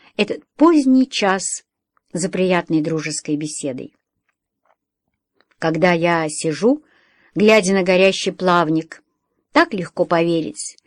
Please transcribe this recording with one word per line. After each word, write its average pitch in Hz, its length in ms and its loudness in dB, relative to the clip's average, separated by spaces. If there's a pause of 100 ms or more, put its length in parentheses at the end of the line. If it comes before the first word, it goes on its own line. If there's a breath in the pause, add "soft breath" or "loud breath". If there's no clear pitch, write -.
(180 soft breath)
этот - 260 -4 (120)
поздний 262 540 4
час - 540 -4 (500)
за 175 160 -4
приятной 175 520 0
дружеской 156 560 -6
беседой. 147 560 -10 (1600)
«Когда 165 360 0
я 165 360 0
сижу, 165 540 -2 (560)
глядя 208 340 4
на 190 100 2
горящий 190 480 2
плавник, 170 680 0 (520)
так - 200 2
легко 180 300 -4
поверить, 170 840 -2